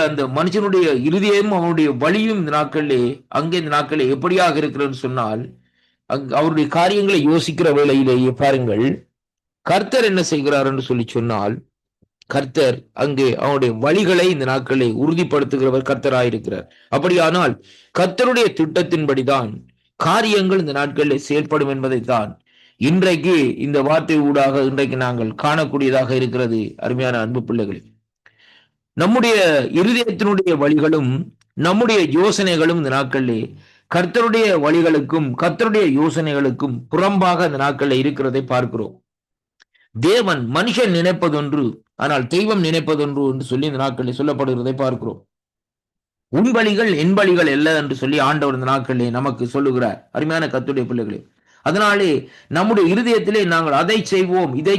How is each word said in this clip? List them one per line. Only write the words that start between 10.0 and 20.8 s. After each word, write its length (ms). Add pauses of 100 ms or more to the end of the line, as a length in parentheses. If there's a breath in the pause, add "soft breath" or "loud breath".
என்ன 140
செய்கிறார் 480
என்று 100
சொல்லி 260
சொன்னால், 480 (720)
கர்த்தர் 480 (160)
அங்கே 320 (100)
அவனுடைய 380
வழிகளை 560
இந்த 160
நாட்களிலே 500
உறுதிப்படுத்துகிறவர் 960
கர்த்தராயிருக்கிறார். 760 (220 soft breath)
அப்படியானால் 640 (420 soft breath)
கர்த்தருடைய 580
திட்டத்தின்படிதான் 1000 (480)
காரியங்கள் 640
இந்த 120
நாட்களிலே 440